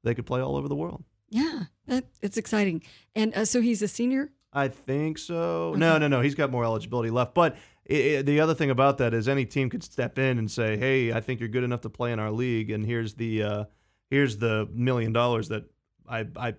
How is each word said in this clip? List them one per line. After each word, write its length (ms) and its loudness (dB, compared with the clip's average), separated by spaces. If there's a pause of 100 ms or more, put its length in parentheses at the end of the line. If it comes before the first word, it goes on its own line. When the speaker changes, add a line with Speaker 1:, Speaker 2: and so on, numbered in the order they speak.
Speaker 1:
They 100 0
could 140 -6
play 120 -2
all 160 -2
over 120 -4
the 80 -4
world. 280 -8 (260)
Speaker 2:
Yeah, 340 -2 (240)
that, 180 -2 (160)
it's 160 -4
exciting. 460 0 (320)
And, 200 0
uh, 100 0
so 140 2
he's 220 2
a 60 0
senior? 440 -2 (220)
Speaker 1:
I 140 0
think 500 -2
so. 520 -4
Speaker 2:
Okay. 100 0
Speaker 1:
No, 180 6
no, 100 4
no. 140 4
He's 140 2
got 160 0
more 120 0
eligibility 460 -2
left. 240 0
But 240 4 (320)
i-, 280 2
i-, 40 0
the 180 4
other 140 4
thing 160 0
about 300 4
that 160 2
is 120 0
any 180 2
team 260 -2
could 120 -6
step 360 -4
in 180 2
and 140 -2
say, 260 -2
"Hey, 340 2
I 100 -2
think 180 -6
you're 100 -6
good 140 0
enough 180 -2
to 80 -10
play 220 -4
in 80 -2
our 100 -2
league, 400 -2
and 160 -4
here's 300 -4
the, 260 -2
uh, 220 -2 (480)
here's 260 2
the 340 0
million 400 0
dollars 380 2
that 140 -6 (440)
I, 180 -6 (100)
I, 240 -4